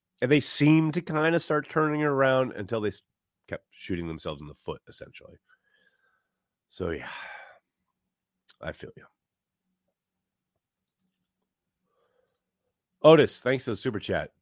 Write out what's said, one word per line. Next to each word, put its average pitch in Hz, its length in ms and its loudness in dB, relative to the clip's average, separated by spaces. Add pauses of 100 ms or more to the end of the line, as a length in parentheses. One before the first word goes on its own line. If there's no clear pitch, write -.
(200)
And 123 100 0
they 151 100 6
seemed 156 540 4
to 175 80 -4
kind 160 320 0
of 165 80 0
start 151 260 -2
turning 151 320 -2
it 151 60 0
around 131 460 2
until 104 280 -6
they 104 80 -2
s-, - 140 -10 (460)
kept - 220 -12
shooting 85 380 -8
themselves 80 320 -10
in 73 80 -16
the 73 60 -18
foot, - 340 -12
essentially. - 480 -20 (1300)
So, 90 220 -6
yeah, 76 180 -8 (1500)
I 80 120 -10
feel - 240 -16
you. - 80 -20 (4000)
Otis, 147 400 8
thanks 131 220 -2
to 123 60 -6
the 104 60 -4
super 104 240 -6
chat. 80 420 -6